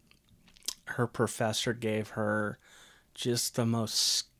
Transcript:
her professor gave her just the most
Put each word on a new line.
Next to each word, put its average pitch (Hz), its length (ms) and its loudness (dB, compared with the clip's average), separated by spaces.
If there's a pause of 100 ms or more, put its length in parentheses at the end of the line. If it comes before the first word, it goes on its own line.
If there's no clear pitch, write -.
(840)
her - 220 0
professor 113 640 0
gave 107 380 -2
her 104 480 -2 (560)
just - 420 0
the 120 100 2
most - 600 2 (140)